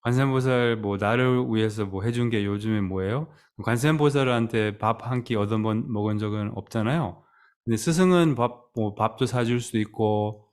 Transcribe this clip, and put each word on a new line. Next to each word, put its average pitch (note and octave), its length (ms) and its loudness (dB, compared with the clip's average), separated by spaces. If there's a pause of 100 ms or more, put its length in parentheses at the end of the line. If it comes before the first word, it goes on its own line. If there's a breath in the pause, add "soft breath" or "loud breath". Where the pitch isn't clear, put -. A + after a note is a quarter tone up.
관세음보살, B2+ 720 2
뭐, G2+ 220 -2
"나를 B2 520 2
위해서 A2 360 0
뭐 F#2+ 180 -6
해준 A#2+ 260 0
게 G#2 140 0
요즘에 G#2 380 -2
뭐예요?" F#2+ 460 -4 (360 soft breath)
관세음보살한테 A#2+ 1120 2
밥 A2 240 0
한 B2 220 -4
끼 A#2+ 120 -4
얻어 G#2 220 0
먹-, A2 320 -2
먹은 G#2+ 280 -2
적은 G#2 360 -4
없잖아요. A2+ 680 -4 (420 soft breath)
근데 A2+ 120 0
스승은 E3+ 580 4
밥, A#2+ 400 -4
뭐, G#2 200 -2
밥도 A2 320 0
사줄 A#2+ 340 0
수도 A#2 180 -4
있고 G#2+ 760 -2